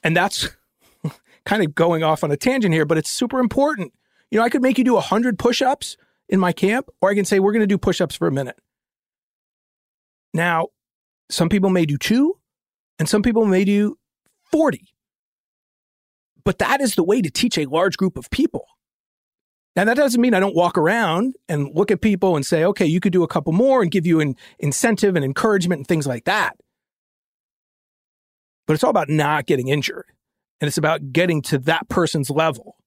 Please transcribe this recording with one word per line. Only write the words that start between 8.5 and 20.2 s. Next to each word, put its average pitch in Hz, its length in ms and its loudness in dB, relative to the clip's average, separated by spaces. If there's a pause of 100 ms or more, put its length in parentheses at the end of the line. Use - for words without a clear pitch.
Now, 165 340 0 (640)
some 165 180 0
people 196 220 2
may 175 160 2
do 147 100 -2
two, 277 420 0 (600)
and 156 100 -2
some 214 140 0
people 226 240 2
may 190 180 2
do 202 340 0 (460)
forty. 294 440 0 (1600)
But 196 140 -2
that 269 220 0
is 254 140 0
the 175 100 2
way 214 180 0
to 151 80 -2
teach - 260 -2
a 151 100 -2
large 165 300 0
group 190 200 -2
of - 140 -16
people. - 360 -4 (1080)
Now, 190 80 2
that 233 120 2
doesn't 254 240 2